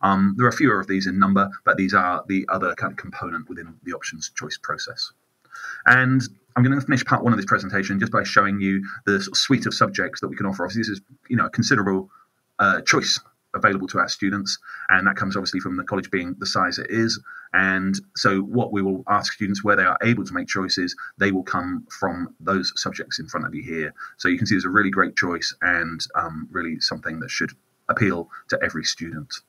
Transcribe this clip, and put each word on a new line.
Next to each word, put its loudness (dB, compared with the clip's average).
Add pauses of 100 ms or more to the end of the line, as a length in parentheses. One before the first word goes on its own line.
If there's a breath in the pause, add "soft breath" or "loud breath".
Um, 4
there 6
are 6
fewer 4
of -4
these 0
in 0
number, 4 (140 loud breath)
but 4
these 2
are 2
the 0
other 0
kind -6
of -12
component -10
within -14
the -8
options -10
choice -10
process. -8 (720 loud breath)
And 6 (320)
I'm 6
gonna 6
finish 2
part 2
one 6
of 4
this -2
presentation 0
just 0
by 2
showing 0
you 0 (200 loud breath)
the 4
sort -6
of 0
suite 0
of -4
subjects -2
that -6
we -8
can -2
offer. -2
Obviously, -2
this -4
is, - (280)
you 0
know, 2
a -6
considerable, 2 (480 soft breath)
uh, 4
choice 0 (340)
available 0
to -2
our 2
students, -4 (320 loud breath)
and 4
that 2
comes -2
obviously -2
from -4
the -4
college -2
being -2
the -6
size 0
it -8
is. 2 (340 loud breath)
And 2 (140)
so 2
what 0
we 0
will 0
ask 0
students, -4
where 4
they 4
are 2
able 4
to -10
make -4
choices, -2 (240 loud breath)
they 4
will 2
come -2 (140)
from -4
those 0
subjects -6
in -10
front -6
of -8
you -10
here. -6 (260 loud breath)
So 0
you 4
can 0
see 4
there's 0
a -2
really 4
great 0
choice -2 (100)
and, -2 (140)
um, -4
really -4
something -4
that -10
should -2 (380)
appeal 0 (200 loud breath)
to 0
every -4
student. -8 (140)